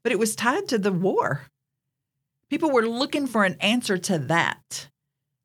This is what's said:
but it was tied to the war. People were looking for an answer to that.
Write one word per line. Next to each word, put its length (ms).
but 80
it 80
was 160
tied 320
to 100
the 140
war. 520
People 220
were 160
looking 400
for 180
an 160
answer 360
to 220
that. 720